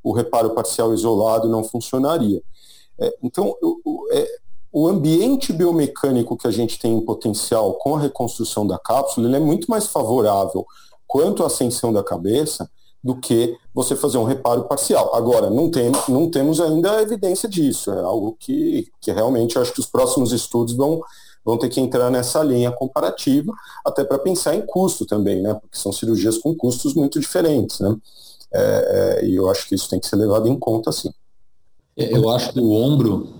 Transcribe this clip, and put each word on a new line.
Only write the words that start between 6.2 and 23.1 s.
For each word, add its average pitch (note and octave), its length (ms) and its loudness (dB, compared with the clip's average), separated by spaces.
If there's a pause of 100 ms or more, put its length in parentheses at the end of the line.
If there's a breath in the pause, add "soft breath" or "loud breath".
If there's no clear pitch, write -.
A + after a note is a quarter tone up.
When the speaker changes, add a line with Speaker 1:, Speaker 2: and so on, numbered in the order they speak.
Speaker 1:
que - 100 -2
a A#2 40 2
gente A2+ 260 -2
tem A2+ 160 0
em A2+ 80 2
potencial A2 720 0
com C#3+ 220 -2
a D3+ 40 0
reconstrução B2 680 -2
da F2+ 100 -2
cápsula, B2 500 0
ele C3 80 2
é C#3 40 2
muito D#3+ 300 2
mais G#3+ 180 0
favorável G#2 800 2 (420 soft breath)
quanto F3+ 360 2
à D#3 40 2
ascensão A#2+ 440 -2
da G2+ 120 0
cabeça G#2 640 -2 (340)
do B2+ 120 -2
que A#2+ 420 0 (160 loud breath)
você C3 220 -2
fazer C#3 220 0
um A2+ 80 2
reparo B2 400 0
parcial. - 500 0
Agora, A2+ 340 4
não D#3 220 2
tem, B2+ 200 2 (160)
não C#3+ 220 2
temos D3+ 320 2
ainda E3+ 360 2
a G#3+ 40 4
evidência G#3 480 -2
disso, D3+ 420 0
é F#2 80 -2
algo G2+ 400 -2
que, D3 460 -2 (160)
que - 100 -4
realmente A2+ 440 0
eu B2+ 60 0
acho A#2+ 120 -2
que - 60 -6
os A#2+ 80 -4
próximos B2 440 2
estudos A#2 440 -2
vão, D3 260 0 (420 loud breath)
vão A2+ 140 0
ter A#2+ 120 -2
que B2+ 100 -2
entrar B2 320 2
nessa C3 320 0
linha B2 280 2
comparativa, C#3 800 -2 (320 loud breath)